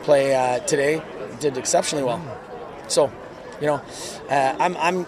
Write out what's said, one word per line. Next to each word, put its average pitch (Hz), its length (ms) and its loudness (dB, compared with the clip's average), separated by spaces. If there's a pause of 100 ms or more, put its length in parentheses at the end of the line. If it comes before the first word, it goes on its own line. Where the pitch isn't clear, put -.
play, 135 320 6
uh, 127 240 2
today 147 420 2 (380)
did 135 180 0
exceptionally 156 460 2
well. 120 180 -2 (680)
So, 147 240 4 (500)
you 147 60 0
know, 147 140 0 (480)
uh, 135 300 4
I'm, 175 160 2
I'm, 175 320 0